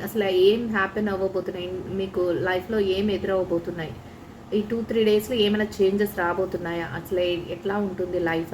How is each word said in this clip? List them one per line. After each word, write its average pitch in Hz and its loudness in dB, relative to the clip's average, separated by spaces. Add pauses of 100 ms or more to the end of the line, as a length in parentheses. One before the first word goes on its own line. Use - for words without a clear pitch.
అసలు 208 0 (220)
ఏం 233 4 (120)
హ్యాపెన్ 202 0
అవ్వబోతున్నాయి, 185 -2 (320)
మీకు 190 -2 (260)
లైఫ్లో 185 0 (160)
ఏం 202 0 (120)
ఎదురవ్వబోతున్నాయి, 175 -2 (640)
ఈ - 4 (120)
టూ 233 -2 (120)
త్రీ 226 2
డేస్‌లో 214 2 (100)
ఏమైనా 208 2 (100)
చేంజెస్ 202 2
రాబోతున్నాయా, 175 -2 (100)
అసలు 175 -2
ఏ-, 175 0 (100)
ఎట్లా 202 -4 (120)
ఉంటుంది 180 -2 (120)
లైఫ్ 165 -2